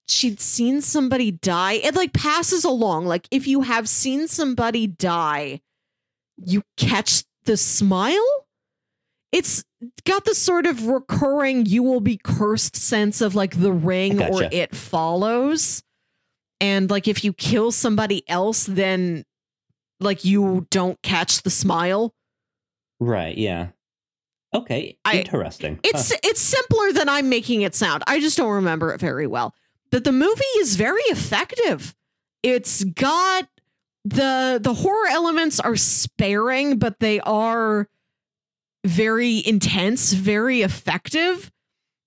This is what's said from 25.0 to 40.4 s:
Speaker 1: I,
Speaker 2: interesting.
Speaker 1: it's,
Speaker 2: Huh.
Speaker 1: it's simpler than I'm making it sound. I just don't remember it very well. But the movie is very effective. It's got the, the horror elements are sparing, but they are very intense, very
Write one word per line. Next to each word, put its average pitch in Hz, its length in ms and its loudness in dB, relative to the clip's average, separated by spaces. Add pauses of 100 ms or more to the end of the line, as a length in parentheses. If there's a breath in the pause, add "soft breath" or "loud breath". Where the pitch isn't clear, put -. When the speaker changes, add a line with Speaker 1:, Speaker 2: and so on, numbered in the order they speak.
Speaker 1:
I, 208 140 4
Speaker 2:
interesting. 82 640 -4
Speaker 1:
it's, - 300 2
Speaker 2:
Huh. 359 100 -2
Speaker 1:
it's 415 180 2
simpler 466 520 2
than 285 160 2
I'm 285 200 2
making 233 340 0
it 190 120 -2
sound. 156 320 0
I 294 140 2
just 302 160 0
don't 247 160 0
remember 165 420 0
it - 60 -10
very 143 260 -2
well. 120 280 -4 (360)
But 247 140 0
the 285 80 2
movie 381 320 2 (140)
is 240 180 2
very 277 300 0
effective. 269 880 -2 (480)
It's 247 400 0
got 330 640 0 (560)
the, 262 580 0
the 247 100 0
horror 392 360 0
elements 330 500 2
are 233 160 0
sparing, 240 1040 0
but 220 220 -2
they 214 200 2
are 220 680 0 (960)
very 220 600 2
intense, 202 680 0
very 214 500 2